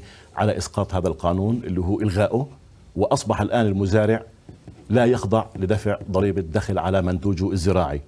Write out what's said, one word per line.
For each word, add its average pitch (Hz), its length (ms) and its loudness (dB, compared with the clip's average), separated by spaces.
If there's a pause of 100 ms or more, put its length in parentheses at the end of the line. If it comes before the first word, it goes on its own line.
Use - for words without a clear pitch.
(360)
على 104 200 0
إسقاط - 380 -4
هذا 90 140 0
القانون 95 560 0
اللي 90 160 -4
هو 90 200 -2
إلغائه، 104 460 0 (500)
وأصبح 104 440 0
الآن 110 260 2
المزارع 104 560 2 (680)
لا 120 140 4
يخضع 110 400 2 (120)
لدفع 101 420 0 (120)
ضريبة 95 420 0
دخل 101 260 -2
على 95 240 0
منتوجه 92 500 -2
الزراعي. 85 560 0